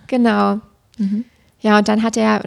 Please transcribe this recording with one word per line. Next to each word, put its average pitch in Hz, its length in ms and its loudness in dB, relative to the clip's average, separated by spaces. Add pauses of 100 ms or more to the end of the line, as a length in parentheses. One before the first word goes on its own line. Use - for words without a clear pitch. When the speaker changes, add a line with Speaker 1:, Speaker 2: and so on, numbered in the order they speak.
Speaker 1:
Genau. 208 520 0 (400)
Speaker 2:
Mhm. 208 260 -2 (360)
Speaker 1:
Ja, 214 180 4
und 208 80 0
dann 214 160 0
hat 220 120 -4
er, 214 320 0